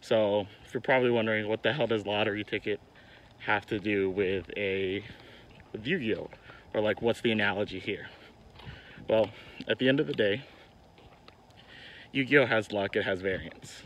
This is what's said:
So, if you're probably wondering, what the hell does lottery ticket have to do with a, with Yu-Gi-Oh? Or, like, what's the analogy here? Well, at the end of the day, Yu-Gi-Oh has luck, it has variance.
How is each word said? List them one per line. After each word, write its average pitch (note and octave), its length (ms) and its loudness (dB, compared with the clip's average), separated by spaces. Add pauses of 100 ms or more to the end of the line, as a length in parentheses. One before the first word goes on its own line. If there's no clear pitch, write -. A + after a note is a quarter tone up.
So, G#2 460 2 (180)
if - 80 -20
you're B2 80 -4
probably B2+ 280 4
wondering, A2 380 2
what A2 160 -2
the A2 100 2
hell A#2 140 0
does A2 180 0
lottery G#2 380 0
ticket G#2 360 -4 (600)
have G#2+ 280 0
to A2 120 -2
do G2 300 0
with F#2 460 0
a, G2 480 -2 (680)
with G#2+ 140 -10
Yu-Gi-Oh? A2+ 440 -2 (440)
Or, A2 80 0
like, G#2+ 200 0
what's A2+ 200 2
the A#2+ 100 2
analogy G2+ 480 0
here? F#2+ 300 -6 (1000)
Well, G#2+ 200 4 (380)
at A2+ 120 0
the B2+ 100 2
end C#3 100 4
of D3+ 80 2
the D3 60 -4
day, A2 300 2 (1700)
Yu-Gi-Oh C3+ 340 6
has A2+ 260 2
luck, G2+ 240 0
it G#2 80 2
has F#2+ 180 0
variance. F2+ 640 -6